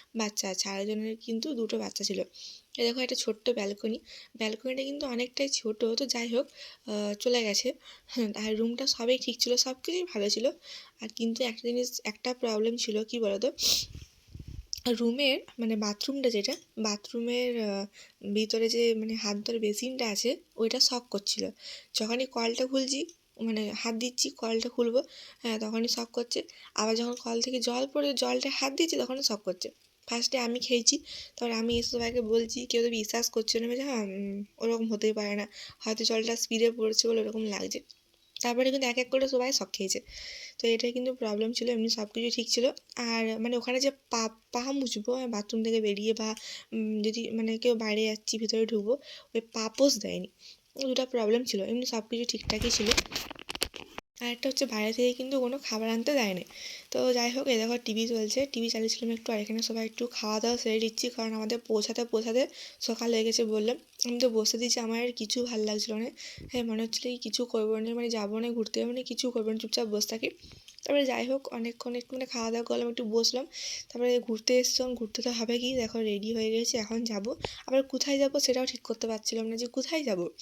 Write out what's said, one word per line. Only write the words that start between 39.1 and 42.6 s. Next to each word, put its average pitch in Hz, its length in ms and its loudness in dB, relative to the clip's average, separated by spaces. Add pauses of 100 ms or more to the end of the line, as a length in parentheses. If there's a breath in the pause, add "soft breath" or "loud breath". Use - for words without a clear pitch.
সবাই 254 260 2
শক 196 200 0
খেয়েছে। 190 260 -2 (560 loud breath)
তো - 120 -14
এটাই 226 240 2
কিন্তু 247 220 -2
প্রবলেম 220 400 0
ছিল, 233 160 -2
এমনি 226 200 2
সব 214 220 0
কিছু 233 240 0
ঠিক 233 140 -2
ছিল। 240 160 4 (320)